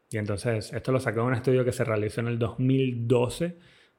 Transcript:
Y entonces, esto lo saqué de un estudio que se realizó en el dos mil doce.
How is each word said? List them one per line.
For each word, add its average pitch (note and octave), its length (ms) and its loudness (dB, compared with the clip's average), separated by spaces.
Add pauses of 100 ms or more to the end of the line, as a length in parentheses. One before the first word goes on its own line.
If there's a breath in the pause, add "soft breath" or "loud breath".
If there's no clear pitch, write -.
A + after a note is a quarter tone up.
Y A2+ 80 -6
entonces, G#2+ 560 -2
esto A#2+ 180 -4
lo C3 80 2
saqué A2+ 200 -2
de A#2 60 2
un B2+ 100 2
estudio B2+ 280 2
que A#2+ 100 0
se A#2+ 100 -2
realizó G#2+ 380 -2
en A#2 80 -2
el A#2 100 -2
dos A#2 180 -2
mil B2+ 500 2
doce. B2 520 2 (400 soft breath)